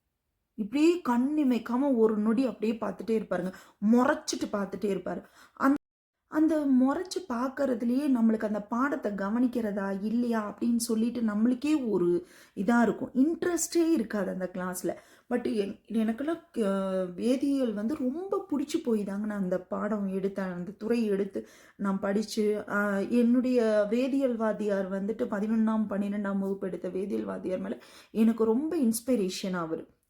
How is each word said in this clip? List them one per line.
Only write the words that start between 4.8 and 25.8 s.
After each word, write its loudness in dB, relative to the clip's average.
இருப்பாரு. -4
அந்த, 2
அந்த 2
முறைச்சு -2
பார்க்கறதுலயே 0
நம்மளுக்கு 4
அந்த -2
பாடத்தை -2
கவனிக்கிறதா -2
இல்லையா -2
அப்படின்னு 0
சொல்லிட்டு 0
நம்மளுக்கே 2
ஒரு 2
இதா 4
இருக்கும். 0
இன்ட்ரெஸ்டே 2
இருக்காது 0
அந்த -4
கிளாஸ்ல. -4
But 0
என்-, -2
எனக்கெல்லாம் 0
க-, 0
வேதியியல் 0
வந்து -4
ரொம்ப -4
பிடிச்சு -2
போய் 0
தாங்க -4
நான் -4
அந்த -2
பாடம் -4
எடுத்தேன். -4
அந்த -8
துறை -2
எடுத்து -2
நான் -2
படிச்சு, 0
அ, 0
என்னுடைய 4
வேதியியல் 0
வாத்தியார் -2
வந்துட்டு -4
பதினொன்னாம், 0